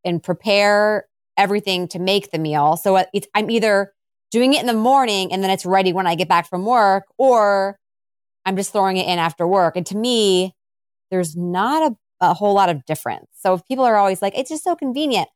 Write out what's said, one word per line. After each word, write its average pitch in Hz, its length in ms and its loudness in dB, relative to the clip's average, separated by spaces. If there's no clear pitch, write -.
and 175 200 -4
prepare 208 800 0
everything 196 520 -2
to 175 100 -10
make 190 320 -2
the 160 80 -4
meal. 151 380 0
So 190 200 0
it, 185 160 2
it's, 196 220 -4
I'm 214 140 -2
either 208 440 0
doing 254 220 2
it 294 80 2
in 233 60 -6
the 233 60 0
morning 220 580 0
and 190 120 -2
then 190 80 0
it's 190 140 -4
ready 185 280 2
when 185 140 -2
I 170 80 0
get 170 120 -4
back 175 220 2
from 185 160 -6
work, 202 380 2
or 202 600 2
I'm 190 100 -2
just 196 180 -6
throwing 190 240 0
it 185 100 -2
in 175 120 -2
after 165 280 -2
work. 180 280 2
And 180 120 -4
to 196 100 -8
me, 208 580 0
there's 170 240 -4
not 214 560 -2
a, 214 40 -10
a 175 40 2
whole 202 200 0
lot 196 160 4
of 151 160 -6
difference. - 420 -8
So 185 140 0
if 175 140 -4
people 262 180 -2
are 226 120 4
always 196 240 2
like, 196 160 -4
"It's - 120 -6
just 311 140 -10
so 349 120 -2
convenient" 262 600 -4